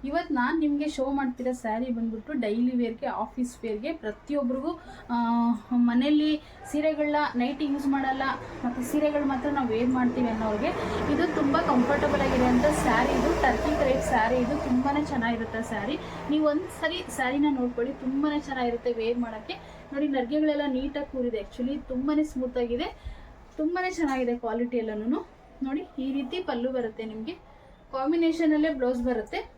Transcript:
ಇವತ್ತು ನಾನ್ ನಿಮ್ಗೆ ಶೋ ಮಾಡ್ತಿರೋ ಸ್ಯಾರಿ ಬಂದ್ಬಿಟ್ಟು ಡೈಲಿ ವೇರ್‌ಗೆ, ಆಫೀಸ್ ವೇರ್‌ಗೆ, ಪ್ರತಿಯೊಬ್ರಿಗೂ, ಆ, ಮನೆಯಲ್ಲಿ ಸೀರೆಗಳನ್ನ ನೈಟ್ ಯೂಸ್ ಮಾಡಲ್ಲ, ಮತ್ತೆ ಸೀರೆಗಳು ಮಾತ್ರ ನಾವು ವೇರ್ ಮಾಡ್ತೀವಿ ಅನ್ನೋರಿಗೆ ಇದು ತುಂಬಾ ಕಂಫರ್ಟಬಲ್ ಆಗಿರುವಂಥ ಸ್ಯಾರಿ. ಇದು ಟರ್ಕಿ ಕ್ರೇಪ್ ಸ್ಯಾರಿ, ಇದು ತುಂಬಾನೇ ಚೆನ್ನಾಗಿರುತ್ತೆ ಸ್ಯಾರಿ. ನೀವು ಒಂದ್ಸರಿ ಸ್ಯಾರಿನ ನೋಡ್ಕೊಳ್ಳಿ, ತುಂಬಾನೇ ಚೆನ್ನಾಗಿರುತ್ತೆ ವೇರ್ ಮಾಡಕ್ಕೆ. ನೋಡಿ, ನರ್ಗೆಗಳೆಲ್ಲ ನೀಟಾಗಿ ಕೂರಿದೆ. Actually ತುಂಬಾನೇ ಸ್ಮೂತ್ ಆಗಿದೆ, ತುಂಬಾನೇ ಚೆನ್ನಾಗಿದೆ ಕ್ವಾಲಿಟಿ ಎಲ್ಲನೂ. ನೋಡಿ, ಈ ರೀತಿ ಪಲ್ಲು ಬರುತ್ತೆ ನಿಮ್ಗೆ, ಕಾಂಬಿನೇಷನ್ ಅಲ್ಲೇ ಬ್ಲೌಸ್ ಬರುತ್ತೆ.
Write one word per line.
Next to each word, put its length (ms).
ಇವತ್ತು 280
ನಾನ್ 260
ನಿಮ್ಗೆ 300
ಶೋ 220
ಮಾಡ್ತಿರೋ 420
ಸ್ಯಾರಿ 320
ಬಂದ್ಬಿಟ್ಟು 480
ಡೈಲಿ 440
ವೇರ್‌ಗೆ, 280
ಆಫೀಸ್ 580
ವೇರ್‌ಗೆ, 300
ಪ್ರತಿಯೊಬ್ರಿಗೂ, 840
ಆ, 60
ಮನೆಯಲ್ಲಿ 720
ಸೀರೆಗಳನ್ನ 440
ನೈಟ್ 280
ಯೂಸ್ 240
ಮಾಡಲ್ಲ, 360
ಮತ್ತೆ 180
ಸೀರೆಗಳು 420
ಮಾತ್ರ 240
ನಾವು 180
ವೇರ್ 200
ಮಾಡ್ತೀವಿ 400
ಅನ್ನೋರಿಗೆ 400
ಇದು 220
ತುಂಬಾ 240
ಕಂಫರ್ಟಬಲ್ 600
ಆಗಿರುವಂಥ 440
ಸ್ಯಾರಿ. 460
ಇದು 300
ಟರ್ಕಿ 380
ಕ್ರೇಪ್ 260
ಸ್ಯಾರಿ, 300
ಇದು 340
ತುಂಬಾನೇ 360
ಚೆನ್ನಾಗಿರುತ್ತೆ 580
ಸ್ಯಾರಿ. 340
ನೀವು 160
ಒಂದ್ಸರಿ 640
ಸ್ಯಾರಿನ 400
ನೋಡ್ಕೊಳ್ಳಿ, 440
ತುಂಬಾನೇ 460
ಚೆನ್ನಾಗಿರುತ್ತೆ 540
ವೇರ್ 260
ಮಾಡಕ್ಕೆ. 340
ನೋಡಿ, 140
ನರ್ಗೆಗಳೆಲ್ಲ 600
ನೀಟಾಗಿ 440
ಕೂರಿದೆ. 300
Actually 460
ತುಂಬಾನೇ 360
ಸ್ಮೂತ್ 340
ಆಗಿದೆ, 400
ತುಂಬಾನೇ 340
ಚೆನ್ನಾಗಿದೆ 460
ಕ್ವಾಲಿಟಿ 400
ಎಲ್ಲನೂ. 500
ನೋಡಿ, 240
ಈ 140
ರೀತಿ 260
ಪಲ್ಲು 320
ಬರುತ್ತೆ 340
ನಿಮ್ಗೆ, 280
ಕಾಂಬಿನೇಷನ್ 640
ಅಲ್ಲೇ 200
ಬ್ಲೌಸ್ 300
ಬರುತ್ತೆ. 360